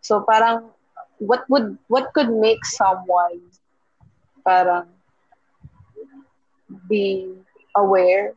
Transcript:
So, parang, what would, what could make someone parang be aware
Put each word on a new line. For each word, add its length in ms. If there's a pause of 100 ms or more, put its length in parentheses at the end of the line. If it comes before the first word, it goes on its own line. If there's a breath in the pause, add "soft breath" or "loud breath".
So, 200
parang, 480 (480)
what 320
would, 280 (120)
what 240
could 160
make 360
someone 760 (1040)
parang 440 (2000)
be 400 (480)
aware 600